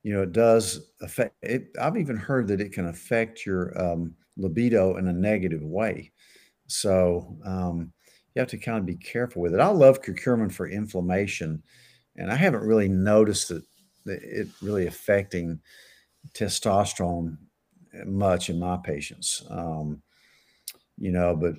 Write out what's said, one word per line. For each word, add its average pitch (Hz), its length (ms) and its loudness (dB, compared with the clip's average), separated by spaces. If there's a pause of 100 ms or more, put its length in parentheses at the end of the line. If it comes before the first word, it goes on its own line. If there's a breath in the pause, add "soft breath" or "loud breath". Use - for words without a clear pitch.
you 104 80 -4
know, 98 100 2
it 90 100 -2
does 113 680 4
affect - 420 -4
it. - 280 -6 (120)
I've 165 140 0
even 139 200 -2
heard 123 300 -2
that 98 140 0
it 101 120 -6
can 90 140 -4
affect 113 580 -4
your, 90 320 -2
um, 85 380 -2 (220)
libido 95 600 2
in 92 100 -2
a 90 40 0
negative 90 520 0
way. 92 480 -4 (560 soft breath)
So, 90 760 0
um, 90 480 -4 (420 soft breath)
you 123 60 0
have 127 80 -2
to 117 100 -10
kinda 113 240 -4
be 90 140 -6
careful 117 440 -6
with 87 140 0
it. 98 60 4
I 165 80 6
love 135 340 8
curcumin 110 480 0
for 92 180 -6
inflammation, 92 960 -2 (540 soft breath)
and 90 140 -6
I 113 40 -2
haven't 131 320 2
really 107 220 4
noticed 104 640 4
it, 80 100 -6 (420)
it - 440 -8 (120)
really 98 260 -2
affecting 87 760 -2 (760 soft breath)
testosterone 95 1040 0 (640)
much 98 460 0
in 85 80 -2
my 90 200 -2
patients. - 720 -8
Um, 80 540 -8 (960 loud breath)
you 92 140 -4
know, 87 240 2
but 82 220 0